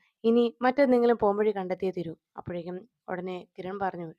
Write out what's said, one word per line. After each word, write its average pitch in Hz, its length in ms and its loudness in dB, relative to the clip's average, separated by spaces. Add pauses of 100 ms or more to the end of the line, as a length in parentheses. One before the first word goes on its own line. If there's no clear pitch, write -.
(240)
ഇനി 233 200 6 (180)
മറ്റെന്തെങ്കിലും 247 560 4
പോംവഴി 214 340 2
കണ്ടെത്തിയേ 185 400 -4
തീരൂ." 165 220 -6 (220)
അപ്പോഴേക്കും 175 420 -10 (300)
ഉടനെ 180 300 -8 (120)
കിരൺ 185 300 -10
പറഞ്ഞു, 180 280 -4 (120)